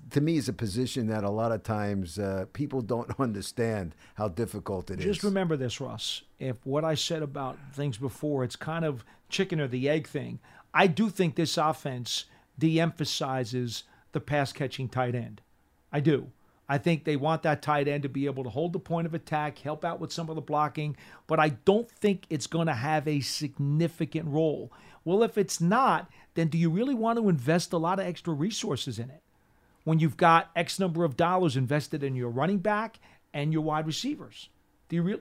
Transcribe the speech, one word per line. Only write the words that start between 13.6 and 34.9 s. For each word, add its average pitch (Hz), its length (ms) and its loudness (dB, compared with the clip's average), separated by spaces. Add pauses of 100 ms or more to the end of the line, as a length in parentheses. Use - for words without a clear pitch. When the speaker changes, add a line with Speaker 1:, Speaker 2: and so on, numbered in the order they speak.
Speaker 2:
the 147 80 -4
pass-catching 139 680 -2
tight 123 260 -2
end. 117 260 -8 (520)
I 147 80 0
do. 139 300 2 (380)
I 139 100 0
think 165 260 0
they 151 120 0
want 156 260 0
that 151 200 2
tight 147 260 2
end 143 160 0
to 139 40 -4
be 139 180 -2
able 131 180 -4
to 120 60 -6
hold 165 220 -2
the 185 60 -4
point 165 280 -2
of 160 80 -6
attack, 151 440 -4
help 151 260 -6
out 165 160 -6
with 156 120 -8
some 165 160 -6
of 160 60 -8
the 156 60 -6
blocking, 151 560 -2 (300)
but 156 120 4
I 156 120 6
don't 202 400 4
think 202 400 2
it's 156 160 -2
gonna 165 280 0
have 143 320 0
a 151 140 2
significant 151 1080 -2
role. 143 440 0 (320)
Well, 190 180 4
if 226 140 2
it's - 240 0
not, 180 500 4 (240)
then 165 140 2
do 151 80 0
you 165 140 4
really 240 240 2
want 226 240 2
to 220 100 4
invest 160 440 2
a 180 60 0
lot 175 220 0
of 185 60 -4
extra 175 260 -4
resources 143 680 -4
in 123 120 -8
it - 120 -20 (600)
when 160 140 4
you've 151 180 2
got 165 400 6
X 170 220 -2
number 170 260 2
of 139 120 -2
dollars 170 400 2
invested 143 460 0
in 135 140 -2
your 123 140 -2
running 156 280 2
back 208 400 -2 (340)
and 151 200 0
your 156 100 2
wide 156 240 0
receivers? - 640 -6 (400)
Do 165 80 -2